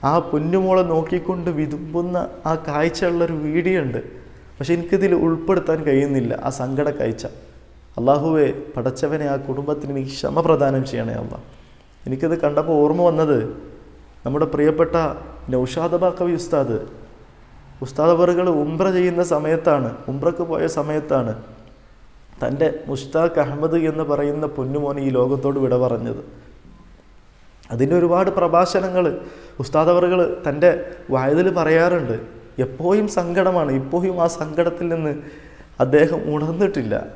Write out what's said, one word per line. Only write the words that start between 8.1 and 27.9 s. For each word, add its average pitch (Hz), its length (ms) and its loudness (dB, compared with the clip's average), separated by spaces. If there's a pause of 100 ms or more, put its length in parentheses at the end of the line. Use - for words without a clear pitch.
പടച്ചവനെ, 139 600 -2
ആ - 20 0 (120)
കുടുംബത്തിന് 143 500 -4
നീ 135 120 -4
ക്ഷമ 143 260 -4 (120)
പ്രദാനം 135 420 2
ചെയ്യണേ 117 320 -6
അല്ലാ. 113 180 -10 (680)
എനിക്കത് 147 360 -2
കണ്ടപ്പോൾ 151 380 0
ഓർമ്മ 156 280 2
വന്നത് 151 300 2 (880)
നമ്മുടെ 147 300 0
പ്രിയപ്പെട്ട 156 400 2 (600)
നൗഷാദ് 160 480 0
ബാക്കവി 175 380 0
ഉസ്താദ്, 127 360 0 (1120)
ഉസ്താദ് 165 300 2
അവറുകൾ 175 280 2 (200)
ഉംറ 160 200 0 (140)
ചെയ്യുന്ന 180 240 2 (100)
സമയത്താണ്, 151 580 2 (220)
ഉംറക്ക് 170 380 -2
പോയ 160 120 0 (160)
സമയത്താണ് 147 560 -2 (1080)
തൻ്റെ 139 260 0 (220)
മുഷ്താഖ് 160 540 0
അഹമ്മദ് 156 480 -2
എന്ന് 156 200 -4
പറയുന്ന 147 320 -2 (140)
പൊന്നുമോൻ 139 380 -2 (100)
ഈ - 20 2 (100)
ലോകത്തോട് 135 460 0
വിട 127 100 2 (120)
പറഞ്ഞത്. 117 360 -4 (1500)
അതിൻ്റെ 139 260 2